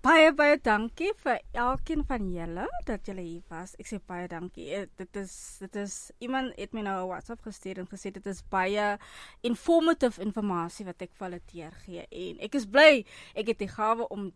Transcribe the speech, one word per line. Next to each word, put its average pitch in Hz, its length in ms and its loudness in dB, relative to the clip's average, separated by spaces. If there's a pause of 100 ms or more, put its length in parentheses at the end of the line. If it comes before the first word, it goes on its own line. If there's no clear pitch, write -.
Baie, 311 220 10 (100)
baie 294 240 6
dankie 226 480 0 (140)
vir 254 160 0 (180)
elkeen 269 480 0
van 220 240 -4
julle 170 360 -6 (200)
dat 208 240 -6
julle 190 160 -10
hier 170 240 -12
was. 175 220 -12 (100)
Ek - 80 -16
sê 214 160 -8
baie 180 240 -10
dankie. 170 380 -12 (100)
Eh, 202 60 -6 (180)
dit 185 160 -12
is, 196 160 -10 (300)
dit 190 180 -14
is, 202 140 -8 (260)
iemand 262 380 -4
het 196 180 -10
my 214 80 -6
nou 190 200 -4
'n - 40 -6
WhatsApp 226 320 -10
gestuur 190 380 -12
en 185 100 -10
gesê 196 240 -12
dit 190 140 -14
is 190 160 -8
baie 202 560 0 (420)
informative 320 800 2
informasie 196 640 -4
wat 180 160 -12
ek 175 120 -12
vir - 140 -12
hulle 175 180 -10
teergee. 170 680 -16
En 180 280 -10
ek - 160 -10
is 240 120 -2
bly 277 380 8 (300)
ek 208 120 -4
het 226 100 0
die 202 100 -6
gawe 226 420 0
om 196 260 -8